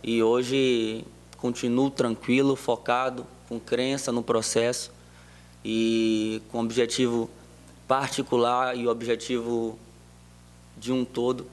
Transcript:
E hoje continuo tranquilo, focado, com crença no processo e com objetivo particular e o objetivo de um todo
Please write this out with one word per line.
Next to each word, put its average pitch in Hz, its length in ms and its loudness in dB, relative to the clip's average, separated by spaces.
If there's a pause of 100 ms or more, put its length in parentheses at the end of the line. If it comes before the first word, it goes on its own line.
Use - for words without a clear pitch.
E 113 180 0
hoje 120 840 2 (320)
continuo 123 540 0
tranquilo, 131 680 2
focado, 123 680 -2 (240)
com 117 120 -8
crença 131 500 -2
no 120 100 0
processo 117 720 0 (720)
e 110 880 0
com 120 80 -4
objetivo 117 720 0 (560)
particular 127 880 0
e 120 80 -4
o 120 60 2
objetivo 117 880 -2 (1000)
de 117 160 -6
um 131 120 0
todo 123 480 -2